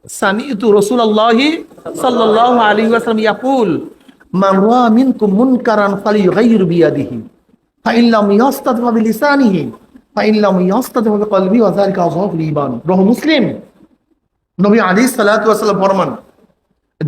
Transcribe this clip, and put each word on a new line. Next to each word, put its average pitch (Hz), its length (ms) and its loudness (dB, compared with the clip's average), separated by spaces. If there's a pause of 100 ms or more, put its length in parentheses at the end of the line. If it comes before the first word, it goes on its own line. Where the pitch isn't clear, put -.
سمعت 226 560 -4
رسول 214 360 2
الله 226 500 2 (360)
صلى 240 380 -2
الله 233 380 2
عليه 214 260 2
وسلم 226 300 -2
يقول 220 640 -2 (540)
من 196 240 2
رأى 233 320 2
منكم 220 500 2
منكرا 233 480 0 (160)
فليغير 208 600 2
بيده 156 460 0 (760)
فإن 233 260 2
لم 208 200 2
يستطع 240 600 0
فبلسانه 220 800 0 (460)
فإن 208 180 0
لم 196 260 2
يستطع 220 500 -2
فبقلبه 208 520 0
وذلك 190 360 0
أضعف 175 360 -2
الإيمان। 147 520 -4
রহ 190 180 2
মুসলিম। 233 560 0 (1080)
নবী 214 120 4
আলাইহিস 208 380 0
সালাতু 214 300 0
ওয়াস 208 140 2
সালাম 196 200 -2
ফরমান, 185 360 0 (920)